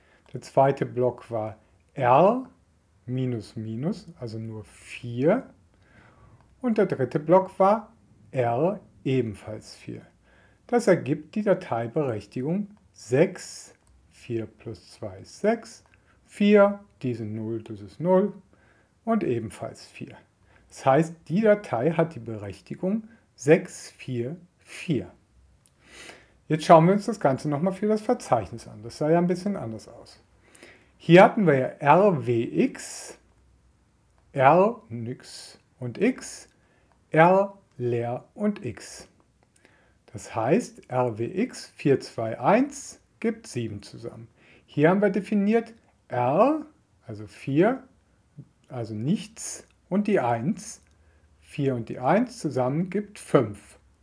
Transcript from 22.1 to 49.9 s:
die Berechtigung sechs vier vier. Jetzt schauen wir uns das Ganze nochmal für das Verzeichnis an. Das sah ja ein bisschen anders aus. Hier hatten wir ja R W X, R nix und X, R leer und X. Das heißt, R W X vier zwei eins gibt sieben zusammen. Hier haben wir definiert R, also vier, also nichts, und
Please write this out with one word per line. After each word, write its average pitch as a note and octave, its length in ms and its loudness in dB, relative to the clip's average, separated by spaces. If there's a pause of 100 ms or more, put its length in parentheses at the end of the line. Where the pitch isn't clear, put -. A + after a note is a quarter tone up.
die A#2+ 60 -12
Berechtigung A2+ 880 -8 (260)
sechs - 560 0
vier B2+ 460 -8 (220)
vier. - 520 -6 (1400)
Jetzt D#3 160 -2
schauen E3 220 10
wir F#3 80 6
uns G#3 140 -2
das A3 120 -4
Ganze C3+ 300 0
nochmal D#3 240 -2
für G#3 160 -2
das G#3+ 120 0
Verzeichnis A#2+ 680 -2
an. A2 140 -18
Das A2+ 140 -16
sah D3 120 0
ja E3 80 4
ein F3 100 2
bisschen F#3 300 -4
anders A2 320 -10
aus. - 340 -20 (720)
Hier F3 300 10
hatten A3+ 200 2
wir C#3+ 120 6
ja B2+ 100 0 (120)
R D#3 460 4
W A#2 160 0
X, - 800 -6 (1120)
R F3 560 4
nix - 720 -14 (200)
und A#2+ 220 -10
X, - 460 -4 (640)
R F#3+ 440 4 (220)
leer A#2+ 560 -4
und G#3 320 -4
X. - 420 -14 (1040)
Das - 240 -14
heißt, C3+ 540 -2
R B2 300 -2
W A#2 60 -4
X - 500 -8
vier C3+ 240 2
zwei A2+ 400 -8
eins G#3 600 -2 (200)
gibt A3 260 -6
sieben G#2 380 -8
zusammen. A#2 440 -18 (380)
Hier D3 240 2
haben G3 120 2
wir G#3 100 2
definiert G#3+ 640 -2 (320)
R, F#3+ 580 0 (400)
also G#2+ 220 -14
vier, F3+ 560 0 (840)
also A2+ 280 -10
nichts, - 720 -8 (220)
und G3+ 180 -2